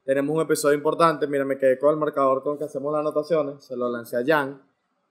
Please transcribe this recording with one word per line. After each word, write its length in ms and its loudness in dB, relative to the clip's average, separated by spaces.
tenemos 320 0
un 60 2
episodio 340 2
importante. 500 2
Mira, 200 -2
me 100 -2
quedé 220 4
con 120 4
el 60 2
marcador 460 0
con 160 -4
que 60 -8
hacemos 280 -6
las 80 -2
anotaciones. 640 -2
Se 100 -14
lo 140 -2
lancé 300 -6
a 60 0
Jan. 380 0